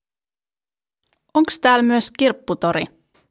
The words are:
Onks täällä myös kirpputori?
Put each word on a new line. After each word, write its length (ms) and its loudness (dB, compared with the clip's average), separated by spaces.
Onks 260 0
täällä 220 2
myös 280 0
kirpputori? 760 -2